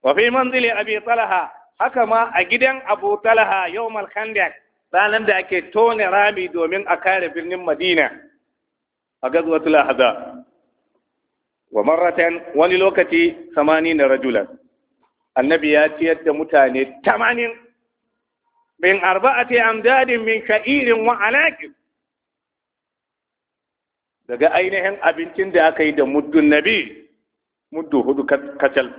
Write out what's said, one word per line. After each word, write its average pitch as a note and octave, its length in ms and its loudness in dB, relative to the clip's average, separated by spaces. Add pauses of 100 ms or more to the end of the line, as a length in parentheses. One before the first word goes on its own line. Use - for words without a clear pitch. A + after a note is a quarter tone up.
Wa C3+ 100 2
fi A3 160 2
manzili B3+ 400 0
Abi G#3 320 -4
Talha, G#3 480 -2 (300)
haka B3+ 260 0
ma A3+ 240 0
a F3+ 160 -2
gidan C4 400 -2
Abu G3+ 380 -2
Talha G3+ 500 2
yawmal A3 400 -8
Khandaq, G#3 400 -4 (400)
ranan G#3 320 2
da G3+ 120 2
ake F#3 340 -6
tone A3+ 340 2
rami G3 440 0
domin E3+ 380 -4
a F3 100 0
kare F#3 360 -2
birnin F3 320 -8
Madina D#3+ 460 0 (1120)
a C3 80 -4
Ghazwatul D#3+ 500 -2
Ahzab. B2 600 -2 (1300)
Wa G#2 140 -2
marratan, E3+ 560 0 (160)
wani F3+ 220 4
lokaci, F3 760 0
samanina D#3 540 2
rajulan. C3 400 0 (880)
Annabi D3+ 380 0
ya D3+ 160 4 (100)
ciyar E3 240 -2
da D#3+ 80 0
mutane C3+ 720 0
tamanin A#3 480 0 (1300)
min F#3 240 2
arba'ati A#3+ 560 0
amdadin A#3 640 2
min A3 240 -2
sha'irin A3+ 580 0
wa A#3 140 0
anaqin. D4 560 -2 (2500)
Daga B2 240 2
ainihin F#3+ 500 -2
abincin E3+ 500 -2
da E3 160 4
aka D#3+ 160 0
yi D3+ 100 0
da C#3+ 120 2
muddun D3 440 2
nabi, D3+ 580 0 (640)
muddu D#3 320 -2
hudu C3+ 220 0
ka-, - 340 -4
kacal. C3+ 280 0 (120)